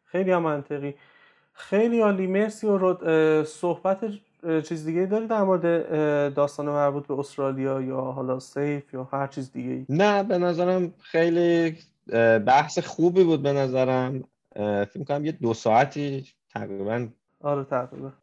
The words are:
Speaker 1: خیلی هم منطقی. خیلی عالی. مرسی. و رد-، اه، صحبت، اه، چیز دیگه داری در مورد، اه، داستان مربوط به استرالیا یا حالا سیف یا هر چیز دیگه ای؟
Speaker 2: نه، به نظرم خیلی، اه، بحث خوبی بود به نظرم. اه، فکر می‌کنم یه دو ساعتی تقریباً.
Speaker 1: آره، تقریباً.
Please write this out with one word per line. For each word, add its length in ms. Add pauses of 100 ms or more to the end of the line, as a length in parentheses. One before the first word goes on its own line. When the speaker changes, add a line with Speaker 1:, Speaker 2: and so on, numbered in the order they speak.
Speaker 1:
خیلی 260
هم 120
منطقی. 520 (580)
خیلی 480
عالی. 260
مرسی. 400
و 120
رد-، 260
اه، 400
صحبت، 600 (400)
اه، 180
چیز 240
دیگه 200
داری 200
در 160
مورد، 240
اه، 640
داستان 360
مربوط 400
به 120
استرالیا 600
یا 200
حالا 400
سیف 540
یا 100
هر 220
چیز 260
دیگه 180
ای؟ 180
Speaker 2:
نه، 340
به 160
نظرم 640
خیلی، 760 (360)
اه، 260
بحث 400
خوبی 460
بود 180
به 100
نظرم. 720 (320)
اه، 280
فکر 140
می‌کنم 260
یه 80
دو 220
ساعتی 720 (280)
تقریباً. 540 (320)
Speaker 1:
آره، 240
تقریباً. 480 (100)